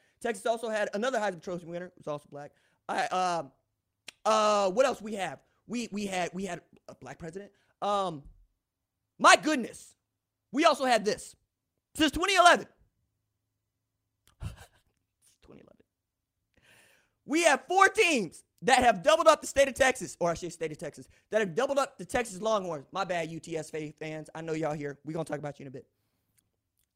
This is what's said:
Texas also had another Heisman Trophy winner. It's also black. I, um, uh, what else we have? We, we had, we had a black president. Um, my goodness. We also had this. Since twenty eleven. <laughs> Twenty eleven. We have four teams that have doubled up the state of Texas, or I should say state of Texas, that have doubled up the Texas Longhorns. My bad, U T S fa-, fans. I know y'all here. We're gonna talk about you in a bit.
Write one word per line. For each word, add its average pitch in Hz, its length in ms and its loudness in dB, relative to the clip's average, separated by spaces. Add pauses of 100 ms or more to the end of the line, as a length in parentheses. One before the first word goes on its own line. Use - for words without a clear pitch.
(200)
Texas 233 260 -6
also 233 220 -2
had 214 260 -2
another 233 240 -2
Heisman 196 240 -4
Trophy 175 240 -10
winner. 175 300 -12
It's - 120 -14
also 147 220 -10
black. 143 220 -18 (360)
I, 196 180 -4
um, 175 460 -2 (720)
uh, 208 460 2
what 247 160 4
else 233 160 -2
we 214 120 -10
have? 175 240 -6 (300)
We, 233 240 -6
we 208 140 -6
had, 185 260 -4
we 190 120 -8
had 175 160 -8 (280)
a - 80 -20
black - 220 -16
president. 190 340 -14 (280)
Um, 190 420 -2 (960)
my 339 180 10
goodness. 240 580 -4 (560)
We 285 140 0
also 294 200 4
had 226 200 2
this. - 320 -4 (580)
Since 302 180 2
twenty 370 220 -2
eleven. 339 320 6 (1700)
<laughs> - 80 -12 (920)
Twenty - 180 -20
eleven. - 240 -20 (1400)
We 311 180 -2
have 294 260 4
four 381 200 6
teams 339 560 0 (180)
that 254 160 4
have 233 240 2
doubled 311 240 4
up 302 140 8
the 269 60 -12
state 277 220 2
of 240 60 -6
Texas, - 460 0
or 170 100 0
I 165 40 -4
should - 60 -10
say 175 100 -10
state 160 220 -8
of 143 60 -14
Texas, 139 300 -14 (220)
that 214 100 2
have 185 140 -2
doubled 269 240 0
up - 200 -2
the 185 60 -12
Texas 226 360 -4
Longhorns. 185 520 -2
My 196 120 -4
bad, 170 260 -4
U 160 100 -10
T 165 160 -10
S 156 140 -8
fa-, 156 280 -10
fans. 156 360 -10
I 156 60 -10
know 160 120 -8
y'all 156 220 -2
here. 143 300 -8
We're 151 80 -10
gonna 165 120 -6
talk 147 140 -8
about 147 200 -12
you 139 60 -18
in 139 40 -16
a 127 40 -16
bit. 131 140 -18 (1080)